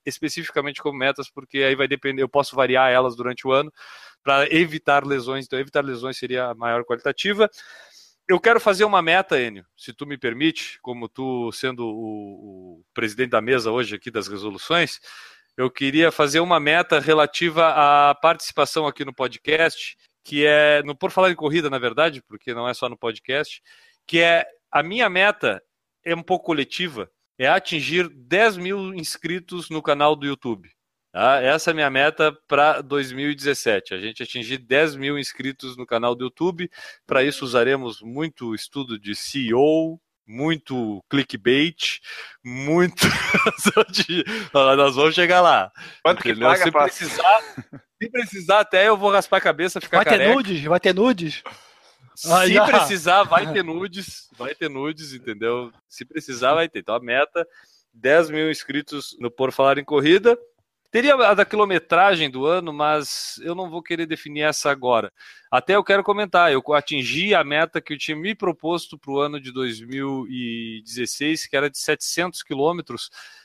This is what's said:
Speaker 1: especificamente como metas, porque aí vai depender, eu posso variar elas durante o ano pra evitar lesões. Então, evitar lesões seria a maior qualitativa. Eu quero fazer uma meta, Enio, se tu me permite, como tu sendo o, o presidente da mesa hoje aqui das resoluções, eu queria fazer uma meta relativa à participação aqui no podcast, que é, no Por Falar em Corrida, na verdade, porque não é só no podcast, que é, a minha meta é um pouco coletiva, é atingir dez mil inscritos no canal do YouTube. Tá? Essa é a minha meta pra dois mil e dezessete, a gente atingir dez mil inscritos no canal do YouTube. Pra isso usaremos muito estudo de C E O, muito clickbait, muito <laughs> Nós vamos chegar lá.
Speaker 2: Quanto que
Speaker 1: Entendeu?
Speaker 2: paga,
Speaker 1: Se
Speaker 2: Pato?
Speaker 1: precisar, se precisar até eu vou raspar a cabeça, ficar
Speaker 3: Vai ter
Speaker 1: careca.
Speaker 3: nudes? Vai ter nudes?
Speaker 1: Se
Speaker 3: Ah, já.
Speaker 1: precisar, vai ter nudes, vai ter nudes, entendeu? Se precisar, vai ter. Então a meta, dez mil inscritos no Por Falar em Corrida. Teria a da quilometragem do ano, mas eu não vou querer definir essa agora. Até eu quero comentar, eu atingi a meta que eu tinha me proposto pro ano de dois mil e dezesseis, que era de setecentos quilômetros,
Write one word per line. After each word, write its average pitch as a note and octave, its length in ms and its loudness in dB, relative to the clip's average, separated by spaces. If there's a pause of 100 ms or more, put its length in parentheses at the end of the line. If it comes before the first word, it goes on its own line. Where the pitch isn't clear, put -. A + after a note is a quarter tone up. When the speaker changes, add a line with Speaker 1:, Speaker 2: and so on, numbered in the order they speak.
Speaker 1:
especificamente C#3+ 760 -8
como C#3 160 -6
metas, C3+ 320 -4
porque C#3 280 -10
aí C3+ 180 2
vai C3+ 100 0
depender, C3+ 340 -4
eu C3 80 0
posso C#3 280 0
variar B2+ 340 4
elas B2+ 240 2
durante A#2+ 320 -8
o C3 60 0
ano C#3+ 200 0 (520)
pra C#3 280 4
evitar D3+ 540 0
lesões. C3+ 400 -4
Então, C3+ 100 -6
evitar C3+ 280 -2
lesões C3 340 -8
seria B2+ 280 -4
a A#2+ 80 -8
maior A#2 300 -2
qualitativa. G3 640 -2 (800)
Eu F3+ 140 2
quero A#3 180 4
fazer G#3 260 2
uma G3+ 180 2
meta, E3 380 2
Enio, G#2 240 -8 (120)
se - 160 -18
tu - 120 -14
me C#3+ 140 -10
permite, C3+ 640 -4
como A#2+ 260 -10
tu B2 440 -6
sendo B2 340 -6
o, G2+ 920 -12
o - 120 -20
presidente A2 380 -4
da A#2 100 2
mesa A2+ 300 0
hoje A2 240 -2
aqui G#2 160 -14
das G#2+ 160 -6
resoluções, G#2 720 -4 (580)
eu B2+ 140 -2
queria D3+ 400 2
fazer D3 300 0
uma F3 180 2
meta D#3 400 2
relativa D#3 720 2
à C#3+ 480 4
participação D#3+ 720 0
aqui C#3+ 160 -8
no C3+ 100 -12
podcast, D3 840 -2 (280)
que D3 200 -2
é, D3 380 6
no C#3+ 140 -10
Por F#3 160 -6
Falar F#3 180 4
em E3+ 60 -4
Corrida, D3+ 340 -2
na C3+ 80 -4
verdade, B2+ 480 -2
porque G#2+ 260 -12
não A#2+ 160 -6
é B2 60 -4
só B2 140 -6
no A#2+ 100 -10
podcast, B2+ 640 -6 (420)
que E3+ 140 -2
é, E3+ 260 4 (240)
a D3 140 0
minha G#3 260 -2
meta F3+ 540 0 (420)
é E3+ 80 -4
um E3+ 120 -4
pouco F3+ 220 -2
coletiva, C#3+ 600 -4 (300)
é B2+ 80 0
atingir E3+ 600 0
dez D#3+ 480 2
mil F#3+ 380 -6
inscritos F3 760 -10
no D#3 100 -6
canal D3 360 2
do C#3+ 100 -10
YouTube. A#2 420 -6 (440)
Tá? B2 280 2
Essa D3 300 2
é - 20 -2
a - 20 -4
minha D3 160 0
meta D3+ 460 2 (120)
pra D3 320 4
dois C3+ 320 -4
mil C#3 180 -4
e D3 60 -6
dezessete, C3 580 -2
a F#2 40 -8
gente A2 260 -10
atingir B2 340 -8
dez C#3 380 0
mil C#3 200 -6
inscritos C3 600 -10
no B2 100 -14
canal A#2+ 300 0
do B2 80 -8
YouTube. E3+ 440 -6 (380)
Pra C3+ 160 2
isso C#3 220 -2
usaremos B2 580 0
muito B2 540 -10
estudo A#2+ 420 -10
de G#2 160 -10
C - 240 -8
E A#2 160 0
O, D#3+ 460 2 (260)
muito B2 840 -6
clickbait, C3+ 920 -2 (420)
muito C#3+ 640 0
<laughs> - 1500 -2
Nós C#3 420 4
vamos D#3 180 2
chegar F3+ 260 4
lá. B2+ 300 4 (320)
Speaker 2:
Quanto F3 200 2
que A#2+ 80 -2
Speaker 1:
Entendeu? A2+ 180 2
Speaker 2:
paga, F3+ 160 4
Speaker 1:
Se E3 80 4
Speaker 2:
Pato? D3 140 4
Speaker 1:
precisar, F3 540 2 (640)
se A3+ 80 -10
precisar G3 500 0
até G3+ 280 4
eu G#3+ 80 4
vou G3 160 0
raspar F#3+ 240 2
a F#3+ 60 4
cabeça, E3+ 400 -2
ficar - 160 0
Speaker 3:
Vai G#3 80 4
ter D3+ 60 4
Speaker 1:
careca. G#3+ 220 4
Speaker 3:
nudes? F#3+ 300 -2
Vai E3+ 160 2
ter F#3+ 140 2
nudes? F#3 480 0 (760)
Speaker 1:
Se E3 160 -2
Speaker 3:
Ah, F#3 160 6
já. G#3 180 6
Speaker 1:
precisar, F3+ 580 4
vai E3 280 2
ter F#3+ 100 0
nudes, F3 720 -10
vai C3 180 -10
ter D#3+ 160 -6
nudes, D3 420 -8
entendeu? A#2+ 580 -4 (160)
Se - 180 -20
precisar, C3+ 500 -2
vai E3 160 0
ter. - 80 -10
Então G#2 160 -4
a B2 60 -2
meta, C3+ 460 -2 (460)
dez D3 380 2
mil D#3 200 -2
inscritos C#3+ 720 -8
no A#2+ 100 -6
Por C3 220 -2
Falar C#3 260 4
em C#3+ 60 -8
Corrida. F#3 540 4 (560)
Teria C4+ 220 4
a G#3+ 180 6
da F#3+ 100 4
quilometragem F#3 840 2
do C3 160 -4
ano, E3+ 260 -2
mas D3 720 -4
eu E3 100 -8
não F3+ 160 -8
vou E3 140 -12
querer E3 240 -6
definir D3+ 360 -8
essa D3+ 280 0
agora. B2 420 0 (380)
Até B2+ 240 2
eu G3+ 80 4
quero G3 220 2
comentar, F#3 480 2
eu C3 100 2 (100)
atingi D3 640 0
a E3 80 4
meta D3+ 380 -2
que - 140 -12
eu C#3+ 40 -12
tinha D3+ 180 -8
me F3+ 160 -6
proposto E3+ 640 -6
pro C#3 220 -6
ano D3 220 -2
de C3 120 -16
dois B2 280 -6
mil C3+ 500 -8
e A#2 540 -8
dezesseis, B2 640 -6
que - 80 -4
era C#3+ 120 0
de - 100 -10
setecentos - 680 -4
quilômetros, D3+ 640 -4 (340)